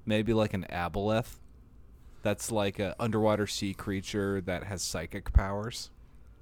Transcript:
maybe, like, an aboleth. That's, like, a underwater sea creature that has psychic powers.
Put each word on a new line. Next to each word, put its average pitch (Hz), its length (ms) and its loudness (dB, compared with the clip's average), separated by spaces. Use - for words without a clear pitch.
maybe, 107 260 2
like, 107 220 4
an 90 180 -2
aboleth. 101 640 0
That's, 107 280 -2
like, 101 280 2
a 95 200 -2
underwater 107 480 4
sea 98 280 -4
creature 98 640 -2
that 90 240 -4
has 95 160 -6
psychic - 540 -4
powers. 104 560 2